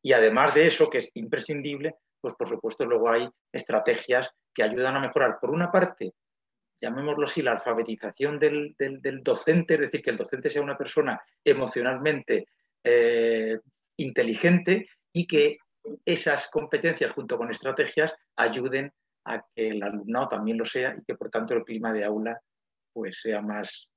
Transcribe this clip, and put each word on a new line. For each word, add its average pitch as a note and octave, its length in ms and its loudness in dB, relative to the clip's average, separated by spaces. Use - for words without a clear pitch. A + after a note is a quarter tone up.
Y C3+ 100 0
además A#2+ 420 6
de D#3 140 8
eso, D#3 220 4
que C#3+ 80 -2
es A2+ 160 -4
imprescindible, C#3+ 800 -6
pues A#2+ 140 -8
por - 160 -6
supuesto A2+ 340 -4
luego A#2 260 2
hay A#2+ 200 2
estrategias B2 800 0
que A#2+ 80 -2
ayudan B2+ 360 0
a - 20 0
mejorar, C3 400 2
por B2+ 120 -2
una E3+ 200 0
parte, F3+ 420 2
llamémoslo C#3 460 -2
así, - 140 -4
la A#2+ 120 2
alfabetización A#2 840 -4
del, D3 380 0
del, C3+ 240 -4
del C3+ 220 -6
docente, D#3+ 520 2
es D3 40 0
decir, C#3+ 220 -2
que - 80 -2
el A2+ 80 -2
docente C3+ 320 -4
sea D3 120 -2
una C#3+ 160 -4
persona C#3 440 -2
emocionalmente, B2+ 1040 0
eh, A#2 720 4
inteligente F3 920 2
y E3+ 120 0
que D3 320 2
esas D#3 460 -2
competencias D3+ 600 -2
junto A#2+ 260 -6
con A#2+ 140 -6
estrategias C#3+ 640 -2
ayuden C3 560 -2
a A2 220 -8
que A2 140 -2
el G#2+ 120 -4
alumnado G#2 460 -4
también A2 300 -4
lo A2+ 80 -2
sea B2+ 280 -4
y - 120 -16
que - 100 -8
por - 140 -12
tanto A2+ 240 -2
el A#2 100 0
clima A2+ 300 -6
de G#2 100 -2
aula, G#2+ 380 -4
pues, G#2 300 -10
sea G#2+ 200 -4
más G#2 560 -10